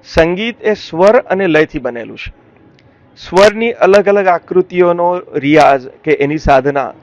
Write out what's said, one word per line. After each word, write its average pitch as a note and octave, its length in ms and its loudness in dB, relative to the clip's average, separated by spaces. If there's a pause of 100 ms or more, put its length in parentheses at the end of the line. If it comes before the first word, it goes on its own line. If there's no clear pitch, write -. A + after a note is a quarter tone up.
સંગીત F3+ 560 -2
એ G#3+ 120 -2
સ્વર G3 460 2
અને F#3+ 280 -2
લયથી D#3 320 0
બનેલું A#2+ 380 -10
છે. - 160 -16 (840)
સ્વરની G#3+ 540 0
અલગ F#3 360 2
અલગ G3+ 200 0
આકૃતિઓનો F3 960 0 (140)
રિયાઝ C#3+ 520 2
કે - 240 -6
એની C#3+ 260 -2
સાધના C#3 640 0